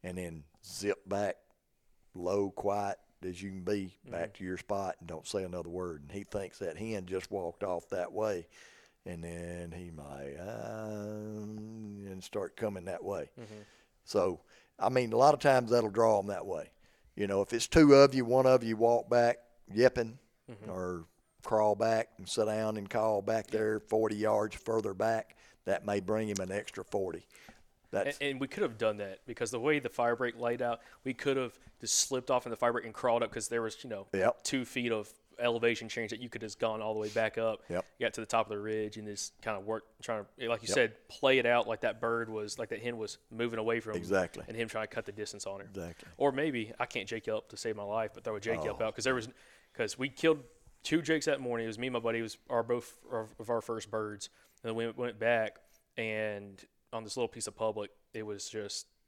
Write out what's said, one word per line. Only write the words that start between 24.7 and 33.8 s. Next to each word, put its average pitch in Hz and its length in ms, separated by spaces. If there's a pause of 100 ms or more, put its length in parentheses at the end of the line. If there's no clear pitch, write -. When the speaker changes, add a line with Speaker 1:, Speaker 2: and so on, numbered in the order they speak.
Speaker 1:
back, 110 400 (300)
that 95 200
may 101 140
bring 107 280
him 101 120
an 92 120
extra 98 320
forty. 92 440 (640)
That's 139 280
Speaker 2:
And, 143 120
and 131 100
we 135 60
could 202 160
have 117 160
done 107 180
that 98 300
because 117 240
the 120 80
way 147 180
the 123 120
fire 120 260
break 120 240
laid 120 240
out, 120 180 (220)
we 131 100
could 135 240
have 127 160 (280)
just - 180
slipped 127 320
off 127 160
in - 20
the 113 60
fire 120 180
break 113 120
and 110 100
crawled 120 260
up 113 100
'cause 113 160
there 117 140
was, 110 220